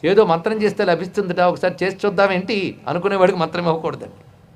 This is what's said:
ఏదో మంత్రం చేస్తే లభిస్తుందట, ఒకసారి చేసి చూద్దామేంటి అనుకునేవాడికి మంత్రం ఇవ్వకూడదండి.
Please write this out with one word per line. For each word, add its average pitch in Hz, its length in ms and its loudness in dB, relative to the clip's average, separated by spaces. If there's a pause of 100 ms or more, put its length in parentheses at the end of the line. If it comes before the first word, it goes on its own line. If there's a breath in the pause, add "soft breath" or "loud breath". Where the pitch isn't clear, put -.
ఏదో 196 220 6
మంత్రం 196 360 0
చేస్తే 208 220 0
లభిస్తుందట, 180 560 -2
ఒకసారి 180 440 0
చేసి 185 120 -2 (100)
చూద్దామేంటి 190 720 0 (100)
అనుకునేవాడికి 185 500 2
మంత్రం 170 280 -2
ఇవ్వకూడదండి. 156 580 -4 (320)